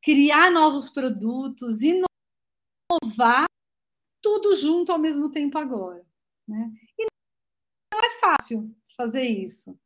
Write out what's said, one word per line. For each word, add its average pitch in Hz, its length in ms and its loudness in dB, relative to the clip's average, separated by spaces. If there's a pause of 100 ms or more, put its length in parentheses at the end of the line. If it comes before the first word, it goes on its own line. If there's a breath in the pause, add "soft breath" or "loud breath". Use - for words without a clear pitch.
criar 294 500 6
novos 311 380 2
produtos, 247 920 -6
inovar, 277 1600 -2 (760)
tudo 415 340 2
junto 330 360 0
ao 330 80 0
mesmo 302 320 -2
tempo 285 260 -4
agora, 190 480 -8 (420)
né? 220 240 -8 (260 loud breath)
E 440 100 -4 (840)
não 427 80 -4
é 466 200 -2
fácil 233 540 -2 (220)
fazer 247 280 -4
isso 196 480 -6 (140)